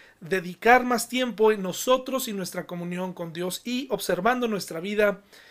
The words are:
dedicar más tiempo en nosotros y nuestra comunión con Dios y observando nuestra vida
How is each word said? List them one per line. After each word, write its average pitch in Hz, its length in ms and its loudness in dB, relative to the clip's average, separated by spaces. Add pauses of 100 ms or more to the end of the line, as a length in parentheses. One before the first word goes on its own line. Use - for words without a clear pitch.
(200)
dedicar 185 640 4
más 247 240 0
tiempo 220 460 2
en 208 80 -4
nosotros 254 640 0
y 220 60 -6
nuestra 180 340 -6
comunión 180 460 -6
con 170 180 -10
Dios 175 320 -6
y 247 280 -4
observando 233 580 0
nuestra 180 320 -4
vida 202 400 2 (300)